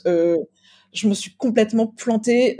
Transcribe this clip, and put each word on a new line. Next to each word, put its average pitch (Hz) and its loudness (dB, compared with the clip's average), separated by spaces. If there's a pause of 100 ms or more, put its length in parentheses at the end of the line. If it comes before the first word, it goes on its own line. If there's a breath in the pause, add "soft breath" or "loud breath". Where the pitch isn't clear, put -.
Euh, 170 2 (560 soft breath)
je 214 -2
me 202 2
suis - -10
complètement 226 0
plantée. 233 0